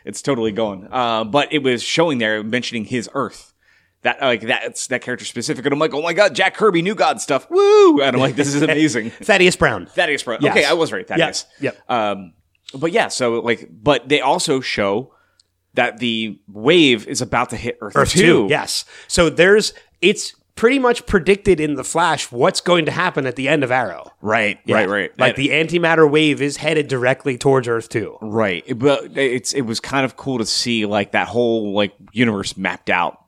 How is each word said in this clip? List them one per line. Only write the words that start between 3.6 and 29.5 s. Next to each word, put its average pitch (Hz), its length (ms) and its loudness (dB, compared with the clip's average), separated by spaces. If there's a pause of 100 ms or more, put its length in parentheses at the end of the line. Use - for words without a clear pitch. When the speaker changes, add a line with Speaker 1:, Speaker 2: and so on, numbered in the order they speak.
Speaker 1:
That, 120 180 -2
like, 123 200 2
that's 117 460 -4
that 123 160 -4
character 120 220 -8
specific. 143 380 -6
And 139 80 0
I'm 143 60 0
like, 151 160 0
"Oh 143 80 -4
my 170 120 -2
God, 185 200 2
Jack 190 220 0
Kirby, 190 260 2
New 196 140 -2
God 160 260 0
stuff. 135 300 -2
Woo!" 403 500 6
And 135 140 2
I'm 123 40 2
like, 131 160 0
"This 143 200 0
is 143 60 0
Speaker 2:
<laughs> - 20 4
Speaker 1:
amazing." 147 480 2
Speaker 2:
Thaddeus 185 440 4
Brown. 110 300 0
Speaker 1:
Thaddeus 156 380 -2
Brown. 113 180 -6
Speaker 2:
Yes. 143 160 2
Speaker 1:
Okay, 151 80 4
I 143 80 2
was 165 180 0
right, 98 160 -6
Speaker 2:
Yep. 107 120 0
Speaker 1:
Thaddeus. - 260 -2 (140)
Speaker 2:
Yep. 131 180 -6 (100)
Speaker 1:
Um, 101 460 -4 (400)
but 143 180 -4
yeah, 175 180 0
so, 117 320 -2
like, 117 300 -2
but 131 380 -2
they 143 120 4
also 147 380 0
show 110 540 -4 (600)
that 120 240 -2
the 113 480 -4
wave 120 600 4
is 135 140 -6
about 123 300 -2
to 113 60 -8
hit 120 240 -6
Earth 107 140 -10
Speaker 2:
Earth 135 160 2
Speaker 1:
two. 170 100 4
Speaker 2:
two, 139 280 4
yes. - 360 -4 (220)
So 170 220 2
there's, 190 420 4 (300)
it's - 320 0 (220)
pretty 262 240 2
much 240 260 0
predicted 190 540 2
in 151 160 -2
The 127 80 -6
Flash 160 480 -2
what's 143 280 0
going 175 260 2
to 143 60 -2
happen 160 360 -2
at 120 80 -6
the 135 140 -4
end 147 140 2
of 120 80 -2
Arrow. 101 480 -2
Speaker 1:
Right, 107 460 0
Speaker 2:
Yeah. 107 120 2
Speaker 1:
right, 101 120 2
right. 98 300 -4
Speaker 2:
Like, 127 180 2
Speaker 1:
And 135 80 0
Speaker 2:
the 135 40 -2
antimatter 160 600 2
wave 147 320 2
is 139 160 -2
headed 151 300 -2
directly 131 500 -2
towards 135 300 2
Earth 117 220 -4
two. 101 300 -6
Speaker 1:
Right. 104 440 -2 (160)
But 131 360 0
it's, 127 380 -2